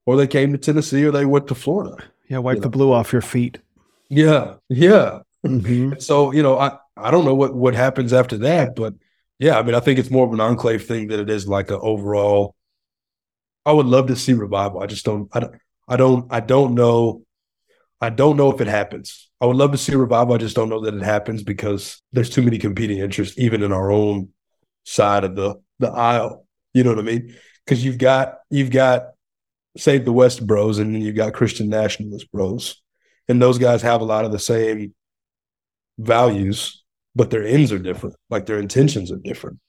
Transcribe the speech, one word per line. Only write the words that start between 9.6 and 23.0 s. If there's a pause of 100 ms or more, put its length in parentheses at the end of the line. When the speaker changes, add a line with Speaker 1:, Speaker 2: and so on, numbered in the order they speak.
Speaker 1:
mean,
I
think
it's
more
of
an
enclave
thing
than
it
is,
like,
an
overall. (1120)
I
would
love
to
see
revival.
I
just
don't,
I
don't, (340)
I
don't,
I
don't
know. (800)
I
don't
know
if
it
happens. (120)
I
would
love
to
see
revival.
I
just
don't
know
that
it
happens
because (120)
there's
too
many
competing
interests,